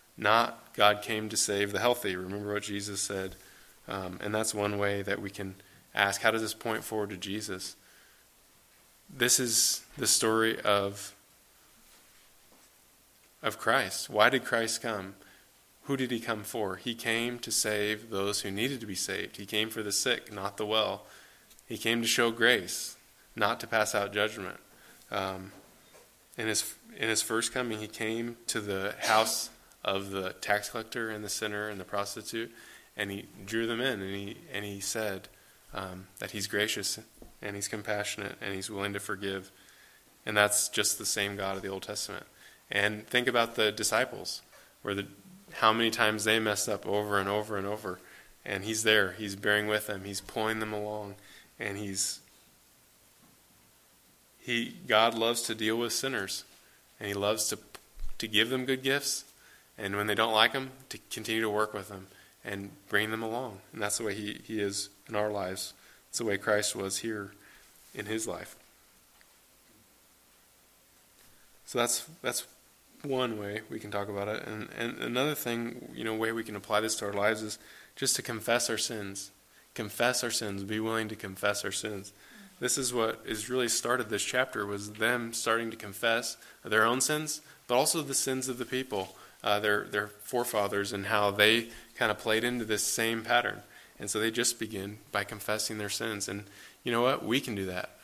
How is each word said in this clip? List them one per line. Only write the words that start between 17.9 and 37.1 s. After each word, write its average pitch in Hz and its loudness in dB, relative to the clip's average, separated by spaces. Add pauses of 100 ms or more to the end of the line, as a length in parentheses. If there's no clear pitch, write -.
those 101 0
who 101 -4
needed 117 -2
to 113 -10
be 95 -6
saved. 95 -4
He 101 -10
came 110 0
for 113 -4
the 101 -4
sick, - 0
not 101 -4
the 107 -2
well. 104 0 (600)
He 110 -8
came 117 2
to 113 0
show 117 4
grace, 113 2 (400)
not 113 2
to 117 -8
pass 110 2
out 101 0
judgment. 104 -2 (520)
Um, 95 -4 (840)
in 110 -2
his, - -2 (220)
in 113 0
his 110 2
first 117 0
coming, 120 -2
he 107 -6
came 113 -4 (120)
to 113 -2
the 101 -2
house 110 4 (340)
of 98 -2
the 95 -4
tax 104 0
collector 113 -6
and 107 -8
the 101 -6
sinner 104 -4
and 101 -8
the 90 -10
prostitute, 113 -4 (440)
and 101 -2
he 101 -8 (200)
drew 113 0
them 117 -2
in, 123 -2
and 98 -4
he, 101 -8 (140)
and 101 -4
he 101 -8
said, 101 -4 (440)
um, 95 -10 (100)
that - -10
he's 101 -6
gracious 104 0 (420)